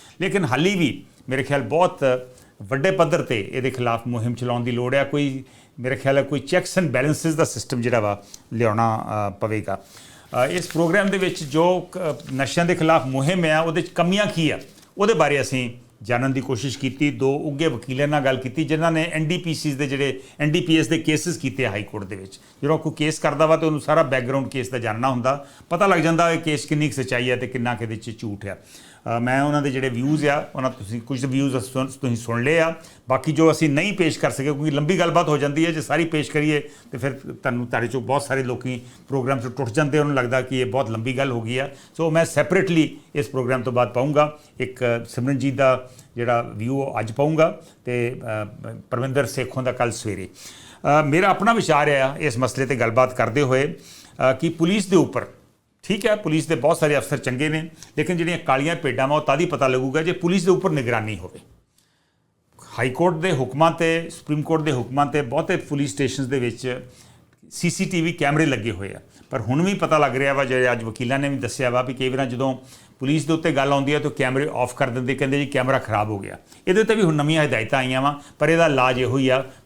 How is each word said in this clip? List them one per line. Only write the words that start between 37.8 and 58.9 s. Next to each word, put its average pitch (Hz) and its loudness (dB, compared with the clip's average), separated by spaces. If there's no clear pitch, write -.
'ਚੋਂ 127 -4
ਬਹੁਤ 131 0
ਸਾਰੇ 135 -2
ਲੋਕੀ 123 -6
ਪ੍ਰੋਗਰਾਮ 131 0
'ਚੋਂ 120 -6
ਟੁੱਟ 123 -6
ਜਾਂਦੇ, 151 2
ਉਹਨਾਂ 147 2
ਨੂੰ - 2
ਲੱਗਦਾ 127 2
ਕਿ 127 -2
ਇਹ 123 0
ਬਹੁਤ 127 -2
ਲੰਬੀ 117 -4
ਗੱਲ 135 0
ਹੋ 120 -4
ਗਈ 117 -4
ਆ। 139 -4
ਸੋ 160 0
ਮੈਂ 165 4
ਸੈਪਰੇਟਲੀ 160 2
ਇਸ 143 -2
ਪ੍ਰੋਗਰਾਮ 127 -2
ਤੋਂ 123 -4
ਬਾਅਦ 117 2
ਪਾਊਂਗਾ, 147 2
ਇੱਕ 117 -2
ਸਿਮਰਨਜੀਤ 131 -2
ਦਾ 127 2
ਜਿਹੜਾ 120 0
ਵਿਊ 117 -4
ਉਹ 135 -4
ਅੱਜ 110 -4
ਪਾਊਂਗਾ 156 2
ਤੇ, 123 -2
ਅ, 110 -8
ਪਰਵਿੰਦਰ 127 0
ਸੇਖੋਂ 127 -4
ਦਾ 123 -2
ਕੱਲ੍ਹ 120 0
ਸਵੇਰੇ। 95 -8
ਅ, 156 4
ਮੇਰਾ 165 4
ਆਪਣਾ 202 4
ਵਿਚਾਰ 151 4
ਆ 139 2
ਇਸ 139 -2
ਮਸਲੇ 131 0
'ਤੇ 131 0
ਗੱਲਬਾਤ 120 2
ਕਰਦੇ 117 2
ਹੋਏ, 135 2
ਅ, - 4
ਕਿ 147 0
ਪੁਲਿਸ 175 0
ਦੇ 262 4
ਉੱਪਰ, 123 2
ਠੀਕ 208 -2
ਹੈ, 214 4
ਪੁਲਿਸ 160 0
ਦੇ 165 0
ਬਹੁਤ 147 2
ਸਾਰੇ 147 2
ਅਫਸਰ 135 -2
ਚੰਗੇ 131 -2
ਨੇ, 156 -4
ਲੇਕਿਨ 156 0
ਜਿਹੜੀਆਂ 170 -2
ਕਾਲੀਆਂ 143 0
ਭੇਡਾਂ 135 0